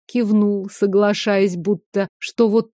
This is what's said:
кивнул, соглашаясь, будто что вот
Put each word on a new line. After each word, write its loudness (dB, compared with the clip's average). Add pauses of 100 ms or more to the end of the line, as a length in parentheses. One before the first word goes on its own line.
кивнул, 0
соглашаясь, 0
будто -4 (100)
что 0
вот 0